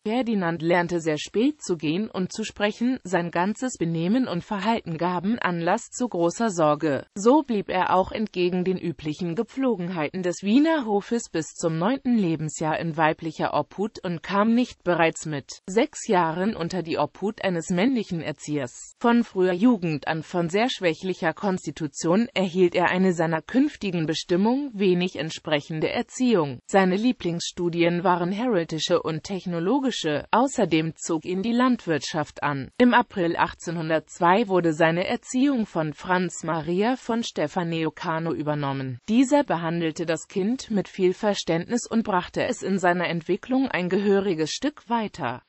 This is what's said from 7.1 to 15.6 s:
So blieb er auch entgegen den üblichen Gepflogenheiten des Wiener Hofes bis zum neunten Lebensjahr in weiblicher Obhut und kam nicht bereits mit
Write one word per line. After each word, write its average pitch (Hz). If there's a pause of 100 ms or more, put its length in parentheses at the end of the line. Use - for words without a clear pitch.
So 240
blieb 220
er 185
auch 185
entgegen 180
den 180
üblichen 170
Gepflogenheiten 185
des 175
Wiener 285
Hofes 220
bis -
zum 160
neunten 247
Lebensjahr 160
in 160
weiblicher 160
Obhut 185
und 170
kam 202
nicht 240
bereits 165
mit 147